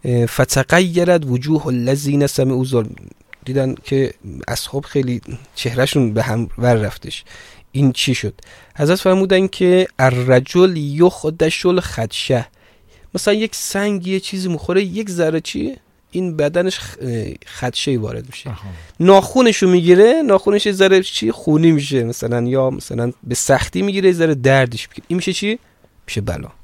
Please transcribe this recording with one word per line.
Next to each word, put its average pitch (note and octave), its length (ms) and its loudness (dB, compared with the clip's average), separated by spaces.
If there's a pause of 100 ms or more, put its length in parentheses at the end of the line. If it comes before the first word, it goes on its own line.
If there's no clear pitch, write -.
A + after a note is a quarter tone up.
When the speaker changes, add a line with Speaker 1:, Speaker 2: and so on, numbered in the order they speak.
Speaker 1:
اه، A#2+ 220 2
فتغیرت E3+ 1000 2
وُجُوهُ C#3+ 420 -2
الذین C#3 600 0
سَمِعُوا C3 360 0
ظلم. A#2+ 320 -2 (500)
دیدن C3 380 -2
که C3+ 300 -2 (340)
اصحاب - 380 -8
خیلی B2 360 -4 (340)
چهرهشون B2 580 -2
به A2 100 0
هم A#2 340 -4
ور A#2+ 160 2
رفتش. - 500 -4 (520)
این C3+ 160 4
چی B2 240 -2
شد؟ - 180 -6 (420)
حضرت D#3 240 0
فرمودن F#3+ 480 2
که F3+ 400 2 (120)
الرجل C3 800 2
یخدش D#3 880 0
الخدشه، C3 840 -2 (680)
مثلاً G3+ 200 0
یک G#3+ 220 -2
سنگ G3 520 -4
یه F#3+ 120 -2
چیزی F#3 300 -6
می‌خوره، F3+ 340 0
یک G3 260 -6
ذره D#3+ 320 0
چی؟ - 340 -8 (360)
این F3+ 260 -4
بدنش F3 420 0
خ-، - 220 -16
اه، A#2 240 -6 (200)
خدشه‌ای - 520 -4
وارد A2+ 300 -6
میشه. C3 220 -14
Speaker 2:
آها. G2 200 -14 (300)
Speaker 1:
ناخونشو G3 680 6
می‌گیره، F3+ 580 6
ناخونش G#3 400 2
یه G#3 60 0
ذره F#3+ 320 4
چی؟ - 280 -4
خونی D#3+ 400 2
می‌شه C#3 320 0
مثلاً، A#2+ 380 -4
یا C3 280 0
مثلاً A#2+ 420 -6 (120)
به B2 120 -6
سختی - 460 -2
می‌گیره، G3 260 0
یه F3+ 60 4
ذره D#3+ 220 2
دردش B2+ 540 0
می‌گیره. - 180 -18
این F3 100 -2
می‌شه F3+ 160 -4
چی؟ G#3+ 260 -4 (480)
می‌شه - 140 -6
بلا. E2 260 -8 (160)